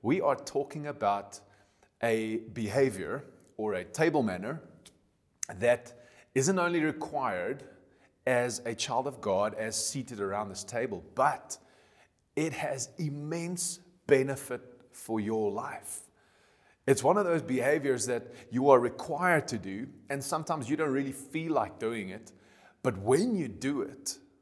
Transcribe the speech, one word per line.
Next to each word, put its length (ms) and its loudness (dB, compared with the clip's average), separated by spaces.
we 180 2
are 160 2
talking 500 -6
about 540 -2
a 360 0
behavior 720 0
or 180 -2
a 80 -2
table 400 2
manner 400 -4
that 360 2
isn't 280 4
only 240 4
required 800 -2
as 420 2
a 60 -2
child 360 -2
of 120 -10
God, 340 2
as 200 -4
seated 460 -4
around 280 -2
this 140 -10
table, 400 -4
but 420 2
it 160 0
has 460 -4
immense 840 -4
benefit 560 2
for 260 -4
your 320 0
life. 520 -8
It's 160 4
one 140 6
of 80 2
those 180 2
behaviors 640 2
that 260 -4
you 220 4
are 80 12
required 720 2
to 100 -4
do, 300 -8
and 140 -4
sometimes 480 -4
you 60 2
don't 160 0
really 180 0
feel 420 -6
like 280 0
doing 300 -4
it, 200 -14
but 140 2
when 360 4
you 140 0
do 340 -4
it 360 -8